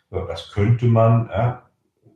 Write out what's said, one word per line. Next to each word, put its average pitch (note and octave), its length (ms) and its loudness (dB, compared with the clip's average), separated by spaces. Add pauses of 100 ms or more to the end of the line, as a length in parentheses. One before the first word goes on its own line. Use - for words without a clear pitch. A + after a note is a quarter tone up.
(120)
So, F#2 80 -8
das - 320 -12
könnte A#2 340 0
man, A#2 460 2
ja, A#2 300 -4 (540)